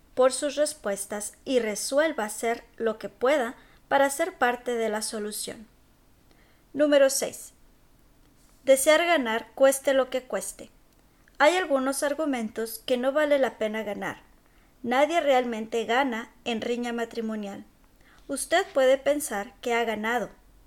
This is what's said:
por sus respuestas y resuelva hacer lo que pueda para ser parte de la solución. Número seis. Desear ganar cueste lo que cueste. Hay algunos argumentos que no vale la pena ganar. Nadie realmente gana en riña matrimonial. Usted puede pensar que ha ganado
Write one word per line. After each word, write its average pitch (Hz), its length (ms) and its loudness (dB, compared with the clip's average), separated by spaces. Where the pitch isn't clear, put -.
por 254 200 4
sus 277 220 -6
respuestas 208 760 -6
y 254 140 2
resuelva 262 680 -2
hacer 233 400 -4
lo 220 240 -4
que 202 80 -10
pueda 262 480 0
para 277 220 4
ser 339 280 -4
parte 240 380 -2
de 226 140 -2
la 214 120 -4
solución. 214 680 -8
Número 285 360 4
seis. - 440 -6
Desear 302 420 6
ganar 240 500 0
cueste 269 380 4
lo 262 160 2
que 254 140 -4
cueste. - 460 -10
Hay 302 200 6
algunos 277 460 0
argumentos 262 840 -4
que 254 120 0
no 254 140 0
vale 294 280 2
la 226 180 0
pena 220 260 -4
ganar. 202 380 -8
Nadie 294 380 2
realmente 233 640 0
gana 240 460 -2
en 226 160 -4
riña 240 320 -4
matrimonial. 214 720 -8
Usted 330 460 0
puede 262 240 4
pensar 269 640 -2
que 240 140 -4
ha 233 100 0
ganado 220 460 -2